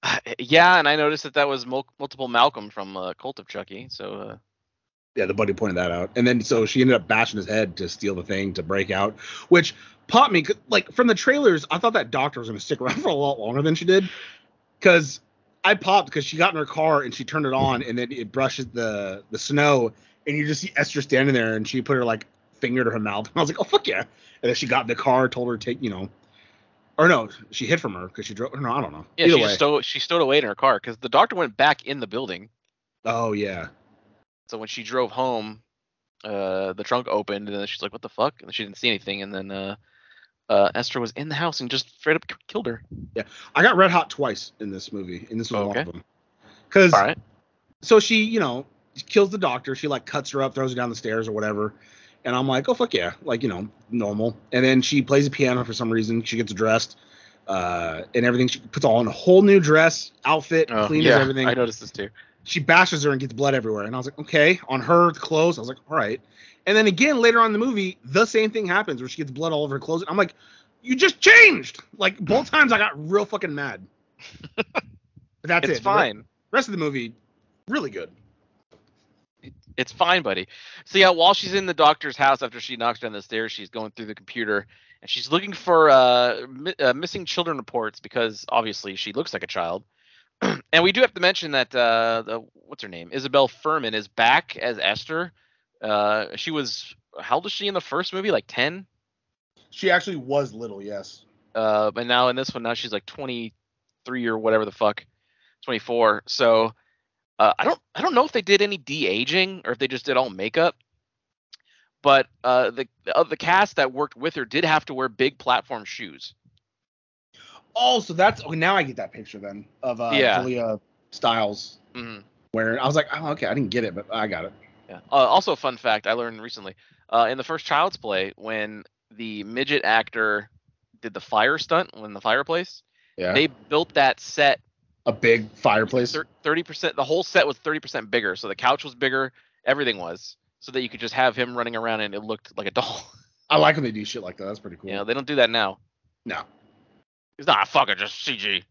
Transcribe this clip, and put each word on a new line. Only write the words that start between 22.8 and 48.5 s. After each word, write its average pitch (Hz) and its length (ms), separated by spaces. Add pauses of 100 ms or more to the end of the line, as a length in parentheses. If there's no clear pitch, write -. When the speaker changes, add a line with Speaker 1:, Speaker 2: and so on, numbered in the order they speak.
Speaker 2:
to 117 60
her 113 100
mouth. 107 260
<laughs> - 80
And - 40
I - 20
was 151 80
like, - 100
"Oh, - 60
fuck - 220
yeah." 95 140
And - 80 (420)
then 120 40
she 139 120
got 123 160
in 113 60
the 120 60
car, 127 360
told 123 180
her 120 80
to 110 80
take, 123 180
you 120 60
know, 95 220 (880)
or 160 100
no, 120 200 (220)
she 113 160
hid 165 140
from 104 140
her 90 140
'cause 107 160
she - 100
drove, 117 240
no, 123 140
I 139 80
don't 82 120
know. 78 120 (140)
Speaker 1:
Yeah, 165 80
Speaker 2:
Either 170 100
Speaker 1:
she 120 60
Speaker 2:
way. - 60
Speaker 1:
just 101 80
stowed, 147 280
she - 140
stowed 170 240
away 135 160
in 131 60
her 104 100
car 127 260
'cause 117 160
the 123 140
doctor 190 260
went 139 200
back 143 300
in 139 140
the 113 60
building. 104 420 (560)
Speaker 2:
Oh, 117 280
yeah. 98 360 (800)
Speaker 1:
So 117 100
when 107 100
she - 140
drove 120 280
home, 110 520 (600)
uh, 95 480
the 101 120
trunk 123 240
opened, 101 400
and 101 100
then 101 80
she's - 160
like, 98 100
"What 113 100
the 113 60
fuck?" - 340
And 95 120
she 110 100
didn't 101 140
see 123 100
anything, 98 340
and 101 120
then, 95 160
uh, 98 260 (720)
uh, 104 260
Esther 120 260
was 117 120
in 147 160
the 151 60
house 160 260
and 123 100
just 131 180 (100)
straight 156 180
up - 100
k-, - 100 (100)
killed 214 200
her. 117 160 (320)
Speaker 2:
Yeah. 113 100 (300)
I 156 80
got 220 140
red 190 140
hot 170 200
twice - 500
in 104 100
this 95 220
movie, 90 380
and 113 80
this 113 120
was 107 100
one 101 100
Speaker 1:
Okay. 113 100
Speaker 2:
of 165 120
them. 87 120 (680)
'Cause 185 240
Speaker 1:
All 98 80
right. 113 160 (640)
Speaker 2:
so 220 180
she, 220 240
you 226 160
know, 135 240 (440)